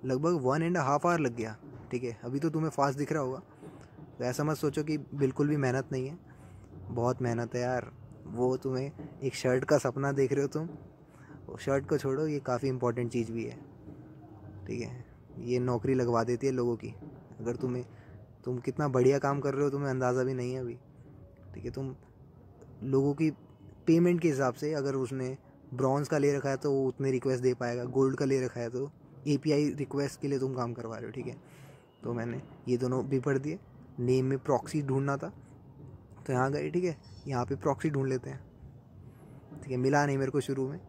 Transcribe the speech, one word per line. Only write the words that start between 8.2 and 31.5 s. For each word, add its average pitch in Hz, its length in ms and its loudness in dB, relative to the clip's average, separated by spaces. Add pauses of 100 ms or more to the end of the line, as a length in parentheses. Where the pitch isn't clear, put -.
वो 123 300 2
तुम्हें 131 680 -6
एक 135 120 -2
shirt 131 300 2
का 147 140 6
सपना 139 340 0
देख 135 200 2
रहे 139 100 2
हो 143 60 0
तुम, 156 200 -4 (760)
वो - 100 -12
shirt 139 320 0
को 151 100 2
छोड़ो, 139 280 -2
ये 151 140 -2
काफ़ी 123 280 0
important 123 440 0
चीज़ 117 200 0
भी 113 120 -4
है, 120 120 -8 (1080)
ठीक 113 140 -6
है। 123 240 -10 (360)
ये 120 180 0
नौकरी 123 360 2
लगवा 120 300 2
देती 123 220 0
है 131 60 2
लोगों 120 240 0
की, 110 180 -12 (460)
अगर 117 160 -4
तुम्हें, 123 280 -4 (600)
तुम 127 140 -2
कितना 143 300 -2
बढ़िया 131 300 6
काम 139 220 2
कर 135 140 0
रहे 143 100 2
हो 143 60 2
तुम्हें 139 200 -2
अंदाज़ा 127 340 2
भी 131 100 0
नहीं 123 180 -2
है 131 80 -4
अभी, 120 140 -6 (800)
ठीक 110 100 -12
है। 123 60 -6
तुम 135 240 -6 (880)
लोगों 135 300 4
की 156 160 2 (560)
payment 170 340 8
के 170 80 4
हिसाब 131 260 2
से, 151 200 -4
अगर 139 200 0
उसने 131 420 -2 (380)
ब्रॉन्ज 135 340 2
का 156 100 2
ले 143 180 6
रखा 135 140 0
है 135 60 2
तो 143 160 2
वो 135 160 4
उतने 135 220 0
request 127 320 2
दे 127 120 6
पाएगा, 123 320 -2
gold 131 300 4
का 147 80 0
ले 135 200 4
रखा 123 160 -4
है 117 100 -2
तो 131 200 -4 (380)
एपीआई 147 500 4
request 139 420 -4
के 147 80 -4
लिए 139 100 0
तुम 131 160 0
काम 120 180 -2
करवा 113 240 -8
रहे 113 100 -8
हो, 110 60 -10
ठीक 127 140 -8
है। - 100 -10 (680)